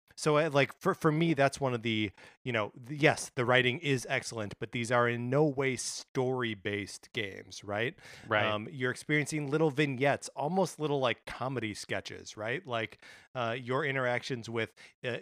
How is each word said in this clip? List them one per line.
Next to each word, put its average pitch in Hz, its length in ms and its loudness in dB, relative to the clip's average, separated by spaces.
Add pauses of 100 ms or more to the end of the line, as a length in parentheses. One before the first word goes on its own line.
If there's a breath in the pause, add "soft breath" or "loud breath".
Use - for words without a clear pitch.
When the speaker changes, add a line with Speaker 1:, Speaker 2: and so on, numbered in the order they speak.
(160)
Speaker 1:
so, 151 220 2
I, 160 100 4
like, 139 320 2
for, 185 140 2
for 160 180 2
me, 165 220 4
that's 139 260 2
one 131 140 0
of 117 80 -2
the, 107 300 0 (340 loud breath)
you 127 60 -4
know, 107 200 0 (160)
th-, 143 140 -6
yes, 143 320 4
the 127 120 0
writing 123 340 6
is 135 280 0
excellent, 113 520 -4
but 117 120 -8
these 120 200 -2
are 120 180 4
in 120 220 -2
no 143 120 4
way 135 320 0
story-based 113 1400 -4
games, 101 500 -8
right? 107 320 -4 (320 loud breath)
Speaker 2:
Right. 107 180 4
Speaker 1:
Um, 107 260 0
you're 127 200 0
experiencing 147 580 -2
little 156 220 2
vignettes, 135 640 0
almost 170 440 -2
little, 147 200 0
like, 120 260 0
comedy 120 480 -4
sketches, 95 640 -8
right? 117 280 -4
Like, 113 340 -4 (340 loud breath)
uh, 117 260 -2
your 127 260 -2
interactions 123 640 -2
with, 113 280 -4 (280 loud breath)
uh, 123 180 -2